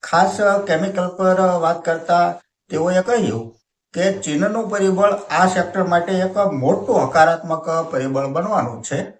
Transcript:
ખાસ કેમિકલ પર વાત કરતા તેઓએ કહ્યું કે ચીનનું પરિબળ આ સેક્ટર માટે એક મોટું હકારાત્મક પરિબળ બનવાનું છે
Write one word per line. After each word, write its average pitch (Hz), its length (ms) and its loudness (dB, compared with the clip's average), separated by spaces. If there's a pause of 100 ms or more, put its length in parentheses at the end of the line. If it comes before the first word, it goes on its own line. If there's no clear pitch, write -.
ખાસ 190 340 2 (300)
કેમિકલ 180 400 0
પર 185 340 2
વાત 170 440 2
કરતા 175 560 0 (280)
તેઓએ 175 320 0
કહ્યું 139 540 -2 (380)
કે 190 280 0
ચીનનું 202 480 -2
પરિબળ 196 440 2 (160)
આ 170 180 4
સેક્ટર 185 360 -2
માટે 170 280 0
એક 185 260 0
મોટું 165 720 0
હકારાત્મક 165 640 2
પરિબળ 139 560 -2
બનવાનું 147 580 -4
છે 175 360 -8